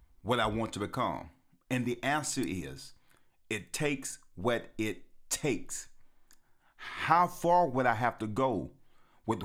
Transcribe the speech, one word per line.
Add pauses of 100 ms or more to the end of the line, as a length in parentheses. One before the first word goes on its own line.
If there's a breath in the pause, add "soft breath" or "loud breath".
(220)
what
I
want
to
become? (400)
And
the
answer
is, (540 soft breath)
it
takes (160)
what (120)
it (260)
takes. (880 soft breath)
How
far
would
I
have
to
go (540 soft breath)
with